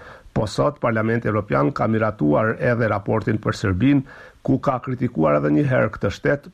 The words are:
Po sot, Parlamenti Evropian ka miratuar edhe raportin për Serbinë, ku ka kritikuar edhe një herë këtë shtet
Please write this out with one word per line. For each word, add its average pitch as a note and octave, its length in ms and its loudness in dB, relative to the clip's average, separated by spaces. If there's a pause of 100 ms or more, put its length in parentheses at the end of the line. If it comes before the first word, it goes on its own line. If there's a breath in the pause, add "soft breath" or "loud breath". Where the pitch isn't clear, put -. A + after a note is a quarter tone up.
(340 loud breath)
Po A2+ 160 0
sot, C#3+ 320 -2
Parlamenti A2+ 480 0
Evropian C3+ 420 0
ka B2+ 140 -2
miratuar A2+ 720 2
edhe A#2+ 320 0
raportin A2 480 0
për A2+ 160 -2
Serbinë, B2 480 2 (420 loud breath)
ku C3 160 2
ka B2+ 220 0
kritikuar D3 560 0
edhe D3 160 0
një D3 140 4
herë B2 260 2
këtë G#2+ 160 -2
shtet C#3+ 440 -4